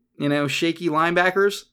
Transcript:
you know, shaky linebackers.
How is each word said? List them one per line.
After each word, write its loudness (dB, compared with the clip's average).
you 0
know, 0
shaky -2
linebackers. 0